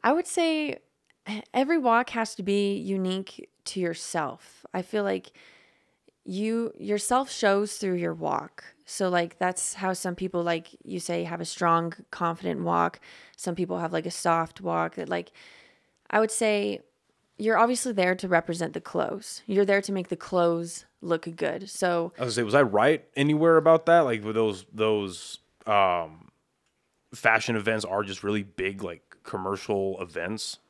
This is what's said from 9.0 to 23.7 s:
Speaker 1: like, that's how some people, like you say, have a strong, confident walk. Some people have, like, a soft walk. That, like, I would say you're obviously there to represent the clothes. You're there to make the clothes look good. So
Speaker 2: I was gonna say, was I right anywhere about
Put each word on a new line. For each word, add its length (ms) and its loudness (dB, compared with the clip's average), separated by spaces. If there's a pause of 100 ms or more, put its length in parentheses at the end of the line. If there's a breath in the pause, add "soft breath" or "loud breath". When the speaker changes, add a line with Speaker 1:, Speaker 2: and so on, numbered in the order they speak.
Speaker 1:
like, 300 0
that's 360 -2
how 180 -2
some 220 -4
people, 280 -2
like 260 -2 (140)
you 160 -8
say, 240 -4
have 180 -6
a 40 -6
strong, 480 2 (180)
confident 520 -4
walk. 360 0 (380 loud breath)
Some 180 -6
people 240 -2
have, 140 -4
like, 120 -2
a 60 -6
soft 500 0
walk. 340 -2
That, 140 -8
like, 220 -4 (800 soft breath)
I 100 2
would 120 2
say 500 0 (560)
you're 200 2
obviously 360 2
there 220 2
to 120 -8
represent 460 0
the 80 -8
clothes. 640 -6
You're 200 2
there 160 2
to 100 -6
make 180 -4
the 80 -4
clothes 680 0 (160)
look 340 -2
good. 340 -4
So 480 0
Speaker 2:
I 80 -4
was 100 -2
gonna 60 0
say, 20 2
was 120 0
I 80 8
right 420 4 (100)
anywhere 420 6
about 280 6